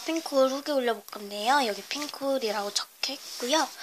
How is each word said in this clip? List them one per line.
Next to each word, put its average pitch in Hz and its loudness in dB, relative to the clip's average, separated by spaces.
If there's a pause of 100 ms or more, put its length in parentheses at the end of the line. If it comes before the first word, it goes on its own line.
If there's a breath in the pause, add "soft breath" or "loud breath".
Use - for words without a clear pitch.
핑크홀 285 4
후기 285 -2
올려볼 240 2
건데요. 208 2
여기 196 -2
핑크홀이라고 240 -2
적혀있고요. - -2 (160 loud breath)